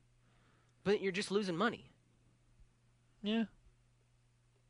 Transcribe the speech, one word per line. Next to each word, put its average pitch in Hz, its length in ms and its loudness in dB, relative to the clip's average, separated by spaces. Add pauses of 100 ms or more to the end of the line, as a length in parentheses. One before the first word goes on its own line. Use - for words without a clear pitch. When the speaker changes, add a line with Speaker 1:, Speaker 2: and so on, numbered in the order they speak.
(840)
Speaker 1:
But 202 180 2
you're 190 100 0
just 185 200 -4
losing 185 260 0
money. 208 320 -2 (1300)
Speaker 2:
Yeah. 214 220 2 (1200)